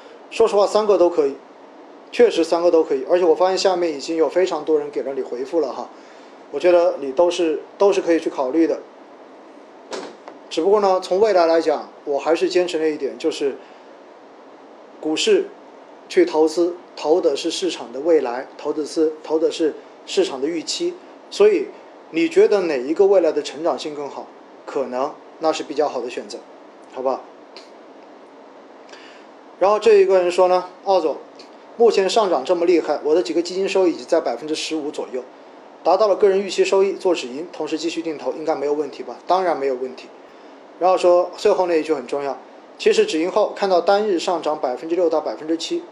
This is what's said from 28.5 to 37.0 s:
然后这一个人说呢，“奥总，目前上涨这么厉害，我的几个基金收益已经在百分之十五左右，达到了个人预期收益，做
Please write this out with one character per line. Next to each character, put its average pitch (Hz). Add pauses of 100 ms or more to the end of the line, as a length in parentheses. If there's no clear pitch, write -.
然 196
后 214
这 220
一 196
个 190
人 180
说 180
呢 180 (180)
，“奥 196
总， 147 (600)
目 226
前 190
上 208
涨 139
这 180
么 170
厉 175
害， 147
我 151
的 175
几 170
个 160
基 180
金 196
收 185
益 160
已 139
经 123
在 165
百 139
分 151
之 156
十 156
五 151
左 127
右， 123 (580)
达 170
到 208
了 185
个 208
人 190
预 196
期 180
收 190
益， 196
做 180